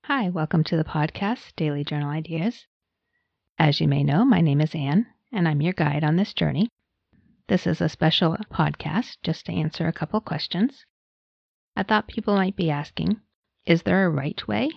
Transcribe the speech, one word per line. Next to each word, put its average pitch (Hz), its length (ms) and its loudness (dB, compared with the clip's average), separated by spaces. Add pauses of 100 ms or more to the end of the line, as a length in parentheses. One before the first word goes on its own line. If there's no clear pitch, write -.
Hi, 254 200 0
welcome 160 360 0
to - 120 -2
the 160 80 0
podcast, 196 720 -4
Daily 147 260 -2
Journal 147 280 -4
Ideas. 160 560 -4 (920)
As 151 220 4
you 156 80 4
may 143 160 2
know, 143 180 4
my 233 200 6
name 143 180 4
is 156 140 0
Anne, 151 320 0 (260)
and 175 160 2
I'm 147 140 2
your 175 100 0
guide 147 320 0
on 156 120 2
this 202 180 0
journey. 165 340 0 (800)
This - 180 0
is 180 140 0
a 165 80 2
special 165 480 0 (160)
podcast 156 720 -2
just - 240 -6
to 170 60 -8
answer 165 360 -2
a 165 60 -4
couple - 260 -4
questions. - 640 -4 (920)
I 196 100 -2
thought 214 220 0
people 208 300 -2
might 190 180 2
be 165 160 0
asking, 160 520 -2 (420)
is 165 200 4
there 190 200 2
a 175 60 2
right 143 360 -4
way 220 300 -2